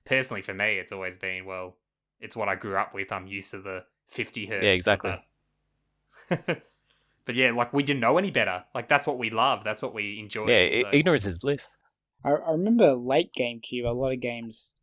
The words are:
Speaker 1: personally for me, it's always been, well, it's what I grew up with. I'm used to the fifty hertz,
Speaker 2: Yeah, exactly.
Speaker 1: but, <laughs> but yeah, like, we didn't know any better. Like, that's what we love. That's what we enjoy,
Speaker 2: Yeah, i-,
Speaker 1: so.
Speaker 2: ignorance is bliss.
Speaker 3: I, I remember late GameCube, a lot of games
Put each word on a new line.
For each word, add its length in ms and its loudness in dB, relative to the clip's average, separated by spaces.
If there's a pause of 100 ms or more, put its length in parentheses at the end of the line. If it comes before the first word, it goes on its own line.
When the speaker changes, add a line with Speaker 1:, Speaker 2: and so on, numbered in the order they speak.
Speaker 1:
personally 360 -2
for 120 -8
me, 240 0
it's 140 -10
always 260 -10
been, 280 -8
well, 320 -12 (420)
it's 180 -16
what 100 -4
I 80 -2
grew 220 -6
up 160 -2
with. 180 -8
I'm 160 -8
used 240 -10
to 80 -12
the 260 -10 (220)
fifty 380 -8
hertz, 200 -2
Speaker 2:
Yeah, 60 6
exactly. 440 2 (1120)
Speaker 1:
but, 340 -4 (220)
<laughs> 400 -20
but 100 -6
yeah, 160 6
like, 220 0
we 100 4
didn't 180 0
know 160 4
any 140 0
better. 340 0 (100)
Like, 120 -6
that's 200 4
what 100 0
we 120 -4
love. 340 2
That's 180 -4
what 120 -6
we 260 -6
enjoy, 280 -8
Speaker 2:
Yeah, 240 8
i-, 100 4
Speaker 1:
so. 120 -2
Speaker 2:
ignorance 320 4
is 140 -4
bliss. 380 -4 (480)
Speaker 3:
I, 60 2
I 200 0
remember 420 6
late 440 0
GameCube, 480 -4
a 60 0
lot 220 0
of 80 -6
games 600 -8